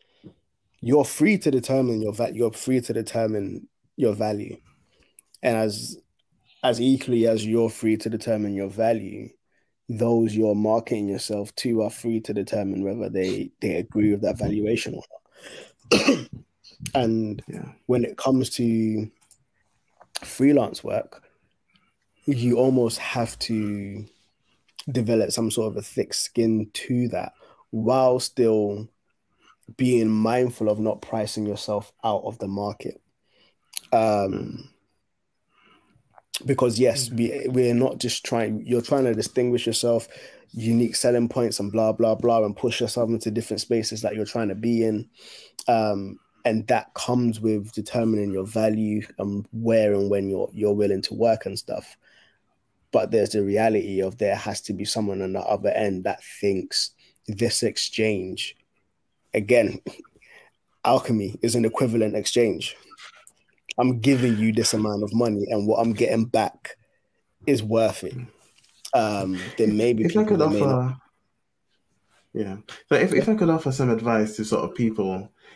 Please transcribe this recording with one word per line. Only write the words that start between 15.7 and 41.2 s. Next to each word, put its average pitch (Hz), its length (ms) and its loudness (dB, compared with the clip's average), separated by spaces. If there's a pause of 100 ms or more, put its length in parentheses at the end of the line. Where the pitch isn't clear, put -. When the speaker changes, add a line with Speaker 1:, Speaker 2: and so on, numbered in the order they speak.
Speaker 1:
not. - 420 2
<clears throat> - 60 -16 (560)
And 113 540 0
Speaker 2:
Yeah. - 160 -12 (220)
Speaker 1:
when 123 180 2
it - 100 -8
comes 131 360 2
to 110 600 -2 (1120)
freelance 135 580 2
work, - 420 -6 (1000)
you 120 340 2
almost 127 420 4
have - 400 -4
to 104 680 -4 (840)
develop 110 440 2
some 113 180 0
sort 110 200 -2
of - 60 -8
a 104 40 -4
thick - 320 -4
skin 110 600 0
to 123 360 -2
that 90 240 -6 (380)
while 127 500 4
still 107 680 2 (880)
being 123 320 4
mindful 113 600 2
of 107 100 0
not 107 220 -2
pricing 107 440 -4
yourself 104 460 -6 (120)
out 107 200 0
of 113 160 -10
the 101 80 -6
market. 98 540 -8 (920)
Um, 104 760 0 (1800)
because 123 340 2
yes, 131 300 2
Speaker 3:
Mm. 117 80 -6
Speaker 1:
we, 117 320 -2
we're 127 260 2
not 127 220 2
just - 280 -4
trying, 110 400 -2
you're 120 160 0
trying 135 220 0
to 120 100 2
distinguish 120 540 0
yourself, 113 400 0 (460)
unique 117 420 2
selling 120 320 2